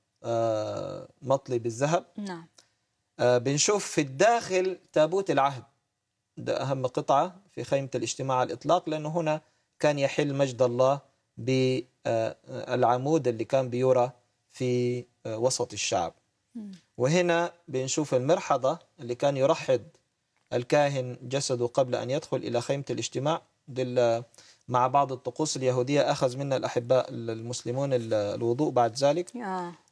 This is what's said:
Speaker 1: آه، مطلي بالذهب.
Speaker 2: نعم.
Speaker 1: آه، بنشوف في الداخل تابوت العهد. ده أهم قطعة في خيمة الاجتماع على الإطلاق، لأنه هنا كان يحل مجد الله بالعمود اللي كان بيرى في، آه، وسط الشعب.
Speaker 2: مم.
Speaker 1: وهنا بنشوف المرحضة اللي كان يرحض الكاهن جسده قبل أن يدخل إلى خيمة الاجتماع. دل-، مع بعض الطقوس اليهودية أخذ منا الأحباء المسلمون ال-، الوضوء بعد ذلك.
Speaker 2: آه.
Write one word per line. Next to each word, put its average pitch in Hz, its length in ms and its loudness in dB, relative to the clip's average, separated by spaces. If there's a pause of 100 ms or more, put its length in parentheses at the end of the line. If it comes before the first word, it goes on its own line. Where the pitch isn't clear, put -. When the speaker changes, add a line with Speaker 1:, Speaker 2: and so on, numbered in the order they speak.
(240)
Speaker 1:
آه، 107 840 -2 (140)
مطلي 131 380 0
بالذهب. 123 460 0 (120)
Speaker 2:
نعم. 180 300 -10 (720)
Speaker 1:
آه، 123 180 4
بنشوف 147 480 0
في - 160 -2
الداخل 185 760 2 (160)
تابوت 165 380 2
العهد. 135 320 2 (720)
ده 120 240 -2
أهم 131 260 -2
قطعة 160 480 0 (160)
في - 120 -8
خيمة 139 320 -2
الاجتماع 127 420 -2
على 123 100 0
الإطلاق، 151 420 -2
لأنه 156 200 -4
هنا 156 320 -2 (380)
كان 147 200 2
يحل 143 340 0
مجد 131 280 0
الله 127 380 2 (380)
بالعمود 127 1900 0
اللي 113 180 0
كان 131 240 0
بيرى 127 420 4 (380)
في، 123 560 -2 (200)
آه، 110 120 -6
وسط 123 360 0
الشعب. 92 400 -2 (420)
Speaker 2:
مم. 208 160 -14 (260)
Speaker 1:
وهنا 170 560 2 (140)
بنشوف 135 460 -4
المرحضة 139 640 2 (200)
اللي 123 160 -6
كان 143 220 0
يرحض 131 440 2 (720)
الكاهن 131 680 0
جسده 127 460 -2
قبل 123 280 0
أن 113 140 -4
يدخل 135 280 -2
إلى 117 240 -2
خيمة 139 280 -4
الاجتماع. 131 520 -4 (260)
دل-، 123 560 0 (440)
مع 123 200 2
بعض 135 240 2
الطقوس 131 460 -4
اليهودية 131 540 2
أخذ 135 260 0
منا 139 180 -2
الأحباء 123 540 0
المسلمون 120 840 -6
ال-، 113 200 0
الوضوء 117 580 0
بعد 117 240 2
ذلك. 147 400 0
Speaker 2:
آه. 185 380 -6 (180)